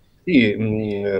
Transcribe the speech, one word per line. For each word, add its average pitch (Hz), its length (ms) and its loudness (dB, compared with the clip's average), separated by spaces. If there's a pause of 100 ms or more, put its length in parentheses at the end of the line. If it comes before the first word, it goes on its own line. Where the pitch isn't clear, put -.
(220)
Sì, 120 340 2
mm, 104 640 -4